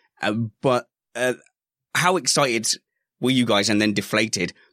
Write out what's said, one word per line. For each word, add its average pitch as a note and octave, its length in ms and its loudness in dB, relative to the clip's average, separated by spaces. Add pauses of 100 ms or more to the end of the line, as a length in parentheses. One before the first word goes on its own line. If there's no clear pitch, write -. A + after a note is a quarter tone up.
(220)
Uh, G#2+ 100 0 (300)
but, B2 240 0 (280)
uh, B2+ 200 -2 (600)
how F3+ 220 2
excited B2+ 520 0 (520)
were B2 120 0
you B2+ 140 2
guys G#2 240 2
and G#2+ 120 2
then G#2+ 100 2
deflated G#2 640 -2 (200)